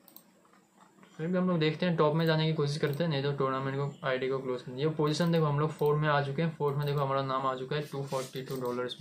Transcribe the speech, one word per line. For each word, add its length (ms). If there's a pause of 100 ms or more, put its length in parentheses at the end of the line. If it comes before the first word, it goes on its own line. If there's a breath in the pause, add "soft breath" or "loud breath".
(1160)
फिर 100
भी 100
हम 100
लोग 120
देखते 260
हैं, 120
टॉप 180
में 100
जाने 200
की 80
कोशिश 240
करते 260
हैं, 60
नहीं 140
तो 100
टूर्नामेंट 440
को, 300
आईडी 220
को 100
क्लोज 220
करते 100
हैं। 80
ये 120
पोजीशन 400
देखो, 140
हम 140
लोग 120
फ़ोर 240
में 140
आ 140
चुके 180
हैं, 100
फ़ोर्थ 260
में 100
देखो 120
हमारा 240
नाम 240
आ 80
चुका 200
है, 80
टू 200
फ़ोर्टी 400
टू 180
डॉलर्स 400